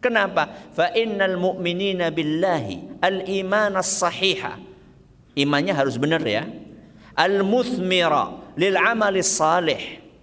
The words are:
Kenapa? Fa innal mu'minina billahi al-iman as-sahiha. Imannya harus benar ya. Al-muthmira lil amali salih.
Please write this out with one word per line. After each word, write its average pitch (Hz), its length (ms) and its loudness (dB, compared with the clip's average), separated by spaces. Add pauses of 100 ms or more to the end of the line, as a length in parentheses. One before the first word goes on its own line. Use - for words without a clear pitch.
Kenapa? 190 640 -2
Fa - 240 0
innal 196 400 0
mu'minina 180 800 0
billahi 156 880 -2
al-iman 190 720 0
as-sahiha. 180 800 0 (800)
Imannya 147 400 2
harus 135 240 0
benar 151 240 0
ya. 113 240 -2 (640)
Al-muthmira 185 1400 0
lil 190 240 2
amali 202 400 2
salih. 160 800 0 (240)